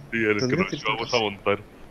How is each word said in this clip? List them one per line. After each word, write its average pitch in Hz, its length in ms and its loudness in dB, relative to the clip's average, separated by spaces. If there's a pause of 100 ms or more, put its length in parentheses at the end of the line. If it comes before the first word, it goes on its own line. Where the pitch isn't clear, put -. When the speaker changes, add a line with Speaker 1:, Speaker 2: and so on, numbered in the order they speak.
(120)
Speaker 1:
el 110 220 2
que 104 60 2
Speaker 2:
Tendría 131 240 2
Speaker 1:
nos 190 60 -2
Speaker 2:
cierta 147 200 -4
Speaker 1:
íbamos 110 120 -2 (120)
a 123 40 4
Speaker 2:
razón. 104 160 2
Speaker 1:
montar. 101 260 0 (320)